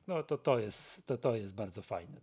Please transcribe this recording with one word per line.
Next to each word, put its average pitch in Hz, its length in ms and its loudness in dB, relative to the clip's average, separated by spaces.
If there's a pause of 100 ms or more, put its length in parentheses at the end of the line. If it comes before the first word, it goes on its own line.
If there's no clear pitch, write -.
No 170 160 0
to, 147 160 0
to 131 200 6
jest, - 480 -4
to, 123 120 0
to 120 180 4
jest 98 180 -6
bardzo 101 280 -6
fajne, 92 400 -8